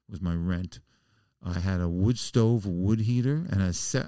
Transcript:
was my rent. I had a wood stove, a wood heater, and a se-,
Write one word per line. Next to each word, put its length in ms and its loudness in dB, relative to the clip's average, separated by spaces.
was 120 -12
my 140 0
rent. 440 -4
I 160 -4
had 220 0
a 80 0
wood 300 2
stove, 460 2
a 40 -4
wood 320 2
heater, 500 0
and 100 2
a 120 2
se-, 340 -2